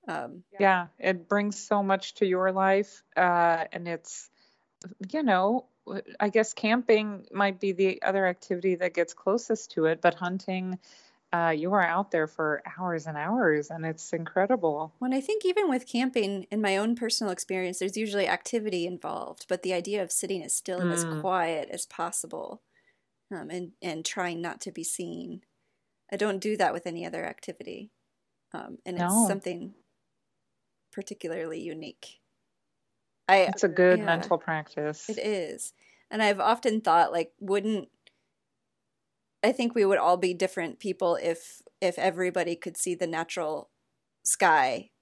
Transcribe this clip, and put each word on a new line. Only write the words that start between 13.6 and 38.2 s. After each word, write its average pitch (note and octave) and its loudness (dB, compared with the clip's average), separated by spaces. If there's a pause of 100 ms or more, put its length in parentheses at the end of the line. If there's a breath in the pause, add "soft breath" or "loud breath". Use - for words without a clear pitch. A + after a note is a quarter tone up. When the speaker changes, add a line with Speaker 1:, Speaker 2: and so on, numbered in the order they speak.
Speaker 2:
and D#3+ -8
it's D#3+ -6
incredible. E3 0
Speaker 1:
When B3+ -2
I C4+ 2
think G#4 -4
even F#4 4
with B3+ 0
camping, A3 0
in G#3 -2
my G3 2
own A3 2
personal A3+ -2
experience, F#3 -4
there's F#3+ -4
usually G3+ 0
activity F#3+ -2
involved, - -8
but F3+ -2
the F#3 -2
idea F#3+ -4
of E3+ -6
sitting F#3 -4
as C#3+ -4
still F3+ -4
and F3 0
as E3+ 0
Speaker 2:
Mm. D#3+ -4
Speaker 1:
quiet E3+ -2
as - -8
possible, - -8 (720)
um, D#3 -10
and, F3+ -8 (100)
and D#3+ -6
trying F3 -4
not E3+ -8
to F#3+ -12
be E3 -12
seen. F3 -8 (680)
I G3+ -6
don't G3+ -2
do G#3+ -2
that F#3 2
with F3 -6
any E3+ -8
other E3 -8
activity, - -12 (640)
um, - -12
and F3+ -8
it's F3 0
Speaker 2:
No. A3+ 6
Speaker 1:
something F#3 -6 (1160)
particularly E3 -10
unique. D#3 -14 (1080)
I, F#3+ 8
Speaker 2:
It's F3+ 2
a F#3+ 4
good F3+ 6
Speaker 1:
yeah. - -2
Speaker 2:
mental E3 0
practice. D3+ -6
Speaker 1:
It A3 -6
is. G3 -6 (360 soft breath)
And G#3+ -2
I've G3+ 2
often A3+ 2
thought, E3 6
like, E3 -2
wouldn't, G3+ -2 (1500)